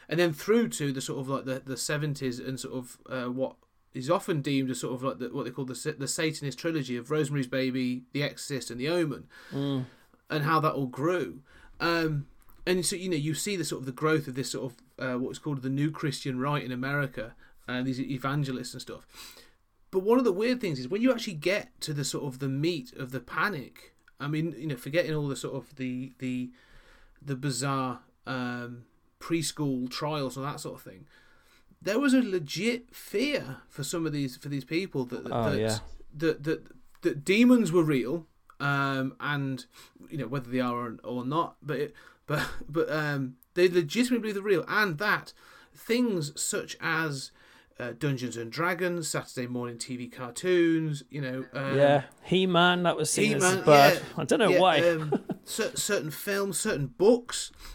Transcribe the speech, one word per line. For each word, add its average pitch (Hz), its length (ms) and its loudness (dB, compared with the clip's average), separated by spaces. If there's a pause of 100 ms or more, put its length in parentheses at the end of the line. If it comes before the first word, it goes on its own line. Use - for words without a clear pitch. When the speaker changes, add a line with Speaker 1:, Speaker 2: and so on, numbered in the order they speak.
Speaker 1:
And 160 100 0
then 175 140 4
through 233 360 4
to 147 240 -2
the 131 80 -4
sort 139 200 -6
of, 131 80 -6
like, 135 160 -2
the, 131 200 -4
the 131 120 -6
seventies 143 600 -2
and 131 200 -6
sort - 160 -10
of, 127 240 -10 (100)
uh, 123 220 -4
what 131 260 -2 (360)
is 131 160 -6
often 175 320 2
deemed 135 300 0
as 123 100 -4
sort 127 140 -4
of, 127 80 -6
like, 135 160 -2
the, 123 100 -6
what 131 160 -4
they 123 60 -6
call 135 140 -6
the 127 100 -8
Sa-, 143 240 -6
the 135 100 -4
Satanist 151 500 -2
trilogy 143 380 -2
of 120 140 -10
Rosemary's 147 380 0
Baby, 127 640 -2
The 139 100 -2
Exorcist, - 480 -6
and 120 100 -8
The 135 80 -2
Omen, 156 380 0 (260)
Speaker 2:
Mm. 139 320 -2 (460)
Speaker 1:
and 147 140 -2
how 156 160 4
that 151 140 4
all 135 120 -2
grew. 131 540 -2 (400)
Um, 160 460 0 (400)
and 185 200 2
so, - 80 -2
you 185 140 -6
know, 175 80 0
you 151 180 -2
see 202 220 -4
the 165 80 -2
sort 147 160 -6
of 131 60 -8
the 131 60 -6
growth 151 360 0
of 127 60 -10
this 127 160 -6
sort 127 220 -6
of, - 40 -20 (220)
uh, 127 200 -4
what's 127 200 -4
called 139 240 -4
the 131 80 -2
New 143 200 2
Christian 143 480 -4
Right 143 240 0
in 123 80 -6
America, 127 640 -4 (320)
and 127 200 -2
these 127 120 -2
evangelists 135 760 -4
and 127 80 -12
stuff. - 240 -14 (840)
But 190 100 2
one 226 180 6
of 262 60 4
the 214 80 4
weird 240 280 0
things 156 180 -2
is 127 80 -6
when 202 160 -2
you 262 80 6
actually 226 240 -2
get 151 460 -2
to 156 120 -6
the 143 120 -4
sort 135 200 -4
of 131 140 -8
the 139 100 -4
meat 143 440 -2
of 127 180 -10
the 131 80 -6
panic, 156 720 -6 (280)
I 143 80 -4
mean, 156 280 -2
you 139 120 -8
know, 135 80 -4
forgetting 156 400 -2
all 147 100 -2
the 135 80 -2
sort 127 220 -6
of - 180 -12
the, 127 460 -8
the, 127 300 -4 (720)
the 139 140 -6
bizarre, 131 640 -4 (240)
um, 123 600 -6 (340)
preschool 143 720 -2
trials 147 460 -4
and 135 100 -6
that 147 140 -8
sort 131 160 -10
of - 60 -20
thing, 95 240 -20 (760)
there 202 160 0
was 277 140 6
a 254 100 8
legit 196 720 -2
fear 202 600 -4 (120)
for - 140 -12
some 165 240 -4
of 147 60 -2
these, 139 240 -4
for - 140 -12
these 139 140 -4
people 170 420 -4
that, - 180 -8
that, 120 80 -6
Speaker 2:
Oh, 113 180 2
Speaker 1:
that, 113 80 0
Speaker 2:
yeah. 110 200 0 (400)
Speaker 1:
that, 156 260 0
that, 156 220 -2 (340)
that 156 240 -2
demons 226 480 8
were 175 100 6
real, 151 440 0 (340)
um, 139 580 0
and, 135 460 -4 (460)
you 160 80 -8
know, 123 80 -4
whether 120 240 -6
they 127 100 0
are 123 160 0
or, 120 260 -6
or 123 220 -6
not, 151 380 -2
but 123 160 -4
it, 143 160 -6 (320)
but, 147 200 -2 (100)
<laughs> - 120 -6
but, 147 240 0
um, 147 440 -2 (180)
they 180 140 6
legitimately 196 520 2
believe 214 140 -4
they're 196 100 -4
real, 196 240 4
and 190 300 2
that 190 340 0 (420)
things 220 680 0
such - 400 -4
as, 160 520 -2 (480)
uh, 123 180 -6
Dungeons 127 380 -2
and 113 160 -8
Dragons, 175 560 -2
Saturday 127 380 -4
morning 120 320 -6
T 127 180 -8
V 120 100 -8
cartoons, 160 1000 2
you 147 140 -6
know, 131 320 -4
um, 139 240 0
Speaker 2:
Yeah, 139 240 8 (220)
He-Man, 180 580 6
that 170 120 4
was 156 160 0
seen 208 260 4
as - 60 4
Speaker 1:
He-Man, 185 220 4
Speaker 2:
bad. 143 300 12
Speaker 1:
yeah, - 60 0 (180)
Speaker 2:
I 160 60 -2
don't - 140 4
know 202 120 6
Speaker 1:
yeah, 180 100 6
Speaker 2:
why. 170 300 6
Speaker 1:
um, 156 420 0
Speaker 2:
<laughs> - 120 -10
Speaker 1:
cer-, - 320 -4
certain 175 340 -2
films, 196 500 -2
certain 147 280 0
books, - 640 4 (240)